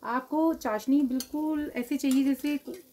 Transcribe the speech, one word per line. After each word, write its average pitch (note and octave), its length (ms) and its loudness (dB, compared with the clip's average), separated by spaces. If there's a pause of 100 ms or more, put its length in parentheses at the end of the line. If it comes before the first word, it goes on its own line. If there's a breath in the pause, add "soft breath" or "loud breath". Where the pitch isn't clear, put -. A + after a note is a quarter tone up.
आपको C#4+ 520 0
चाशनी B3+ 480 2
बिल्कुल D4 720 -2
ऐसे B3 220 -4
चाहिए C4+ 280 4
जैसे C#4 340 0 (340)